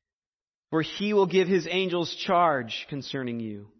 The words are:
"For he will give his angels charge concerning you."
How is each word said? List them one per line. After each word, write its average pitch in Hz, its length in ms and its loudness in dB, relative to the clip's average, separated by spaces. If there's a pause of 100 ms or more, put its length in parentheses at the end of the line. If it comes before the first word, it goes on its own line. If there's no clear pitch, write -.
(680)
"For 160 140 2
he 208 300 -4
will 196 120 6
give 180 220 4
his 175 200 2
angels 175 480 -2 (120)
charge 156 640 2
concerning 127 500 -6
you." 104 300 -8 (100)